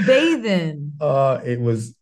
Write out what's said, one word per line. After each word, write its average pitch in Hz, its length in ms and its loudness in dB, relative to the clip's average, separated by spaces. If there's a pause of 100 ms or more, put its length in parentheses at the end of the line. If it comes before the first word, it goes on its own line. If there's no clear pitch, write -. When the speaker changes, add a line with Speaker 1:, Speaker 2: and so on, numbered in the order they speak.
Speaker 1:
bathe 277 400 4
in." 156 540 -2
Speaker 2:
Uh, 135 440 2
it 120 160 -4
was, 117 420 -2